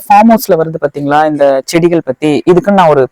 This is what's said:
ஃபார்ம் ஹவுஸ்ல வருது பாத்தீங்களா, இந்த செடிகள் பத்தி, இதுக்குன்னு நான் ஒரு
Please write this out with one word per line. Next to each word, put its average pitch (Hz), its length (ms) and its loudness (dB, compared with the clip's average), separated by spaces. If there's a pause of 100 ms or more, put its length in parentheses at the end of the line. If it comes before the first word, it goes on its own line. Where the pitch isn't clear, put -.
ஃபார்ம் 220 240 4
ஹவுஸ்ல 202 220 0
வருது 160 260 -4
பாத்தீங்களா, 143 460 -2
இந்த 143 400 0
செடிகள் 170 400 0
பத்தி, 147 460 -4
இதுக்குன்னு 180 200 0
நான் 185 180 2
ஒரு 135 220 2